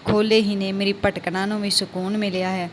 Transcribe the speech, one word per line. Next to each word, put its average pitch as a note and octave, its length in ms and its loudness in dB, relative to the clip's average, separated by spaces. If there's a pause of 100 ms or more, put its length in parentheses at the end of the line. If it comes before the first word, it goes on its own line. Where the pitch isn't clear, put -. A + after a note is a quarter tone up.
ਖੋਲ੍ਹੇ G#3+ 360 4
ਹੀ G3+ 140 0
ਨੇ, F#3+ 160 -2
ਮੇਰੀ G3 220 0
ਭਟਕਣਾ G3 520 -2
ਨੂੰ G#3 160 -2
ਵੀ G3+ 80 -2
ਸਕੂਨ F#3+ 480 -2
ਮਿਲਿਆ F#3 320 0
ਹੈ। F3+ 240 -2